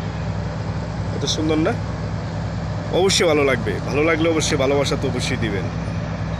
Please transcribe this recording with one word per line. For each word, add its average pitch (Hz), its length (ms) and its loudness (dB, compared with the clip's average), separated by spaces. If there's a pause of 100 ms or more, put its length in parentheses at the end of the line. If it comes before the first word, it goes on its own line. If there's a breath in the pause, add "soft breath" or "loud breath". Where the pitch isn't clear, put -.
(1160)
কত - 100 -2
সুন্দর 156 320 0
না? 175 160 2 (1200)
অবশ্যই 190 300 4
ভালো 151 160 4
লাগবে। 117 440 2
ভালো 131 160 2
লাগলে 165 260 4
অবশ্যই 160 280 2
ভালোবাসা 139 440 4
তো 139 60 0
অবশ্যই 123 300 0
দিবেন। 104 260 0 (760)